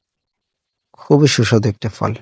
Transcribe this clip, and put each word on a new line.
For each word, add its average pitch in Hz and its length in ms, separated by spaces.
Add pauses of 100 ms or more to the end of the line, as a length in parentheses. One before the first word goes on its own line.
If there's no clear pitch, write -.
(920)
খুবই 147 360
সুস্বাদু 113 420
একটি - 200
ফল। 104 320